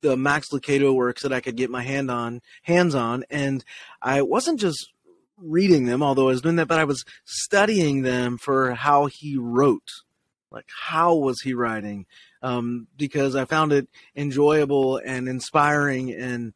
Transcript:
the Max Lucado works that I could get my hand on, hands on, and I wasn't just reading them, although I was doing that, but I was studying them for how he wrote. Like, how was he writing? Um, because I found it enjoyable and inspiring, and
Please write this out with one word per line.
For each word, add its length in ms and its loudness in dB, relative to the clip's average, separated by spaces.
the 140 2
Max 340 0
Lucado 440 2
works 280 0
that 100 -4
I 80 -2
could 160 -8
get 140 -2
my 120 -8
hand 280 -4
on, 300 -4
hands 320 2
on, 360 -2
and 340 -4
I 200 2
wasn't 380 0
just 320 -4
reading 480 4
them, 160 0
although 260 4
I 40 4
was 80 0
doing 160 0
that, 120 0
but 100 2
I 60 2
was 200 -2
studying 760 0
them 360 0
for 360 0
how 320 2
he 300 -8
wrote. 520 2
Like, 180 -18
how 480 0
was 240 0
he 140 -6
writing? 520 -6
Um, 440 -4
because 380 -2
I 100 0
found 280 0
it 160 2
enjoyable 840 2
and 300 -6
inspiring, 840 0
and 440 -8